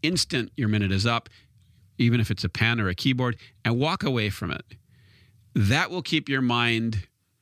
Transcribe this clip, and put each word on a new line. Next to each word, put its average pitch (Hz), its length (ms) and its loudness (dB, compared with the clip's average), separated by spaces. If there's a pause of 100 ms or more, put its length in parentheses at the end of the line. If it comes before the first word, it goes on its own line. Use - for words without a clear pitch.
instant 151 540 -2
your 120 120 0
minute 104 220 2
is 95 140 0
up, 117 240 0 (680)
even 120 200 4
if 110 120 0
it's - 140 -4
a 110 40 -2
pen 117 320 0
or 101 80 0
a 90 60 -2
keyboard, 123 420 0 (260)
and 117 160 0
walk 160 240 -2
away 117 280 0
from - 200 -8
it. - 140 -8 (880)
That 131 360 2
will 180 100 -4
keep 151 300 -2
your 135 100 0
mind 117 680 0 (340)